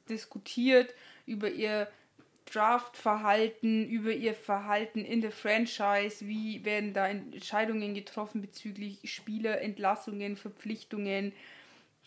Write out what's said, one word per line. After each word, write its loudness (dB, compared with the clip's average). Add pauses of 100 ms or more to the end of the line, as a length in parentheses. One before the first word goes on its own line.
diskutiert, 4 (320)
über -2
ihr 0 (640)
Draft-Verhalten, 2
über 0
ihr 0
Verhalten -2
in 0
der 0
Franchise, 2
wie -4
werden 0
da 2
Entscheidungen -2
getroffen -6
bezüglich -10
Spieler, -4
Entlassungen, -2
Verpflichtungen. -4 (760)